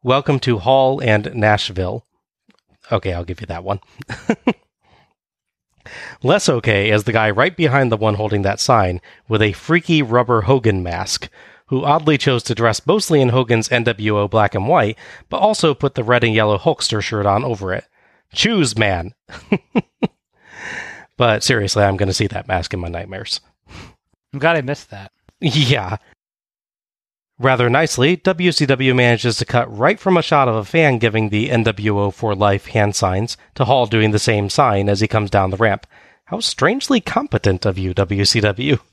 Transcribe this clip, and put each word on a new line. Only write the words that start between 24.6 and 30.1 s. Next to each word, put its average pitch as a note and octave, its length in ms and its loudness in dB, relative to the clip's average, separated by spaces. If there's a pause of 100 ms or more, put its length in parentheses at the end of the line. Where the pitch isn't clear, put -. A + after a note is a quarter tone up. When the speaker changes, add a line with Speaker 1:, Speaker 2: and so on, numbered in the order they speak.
Speaker 2:
missed C3+ 300 -8
that. F#2+ 220 -18 (280)
Speaker 1:
Yeah. A#2+ 560 0 (1400)
Rather B2 320 2
nicely, D3 460 2
W F3 360 0
C D3+ 140 0
W C3 280 2
manages A#2+ 440 2
to A2 60 -2
cut A#2+ 300 -2
right D3 240 2
from F#3 180 2